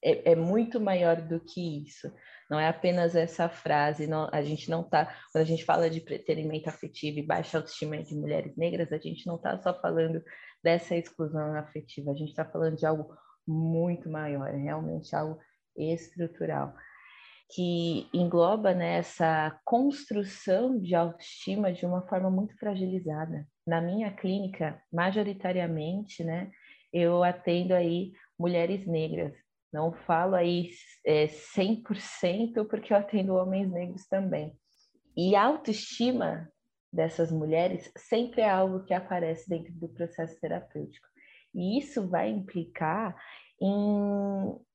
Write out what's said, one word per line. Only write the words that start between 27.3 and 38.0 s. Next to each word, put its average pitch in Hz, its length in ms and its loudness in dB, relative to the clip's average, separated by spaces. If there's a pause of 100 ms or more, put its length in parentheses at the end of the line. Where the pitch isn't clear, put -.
aí 175 380 2 (260)
mulheres 175 480 0
negras. 160 480 -2 (380)
Não 160 200 0
falo 180 420 2
aí, 175 360 2 (340)
é, 151 240 4
cem 202 540 0
por 208 140 -4
cento, 208 680 -2
porque - 260 -2
eu 208 40 8
atendo 202 380 2
homens 190 360 2
negros 180 360 -6
também. 165 480 -2 (600)
E 185 180 4
a 202 100 8
autoestima 233 1080 0 (420)
dessas 165 400 0
mulheres 160 640 0
sempre 233 460 0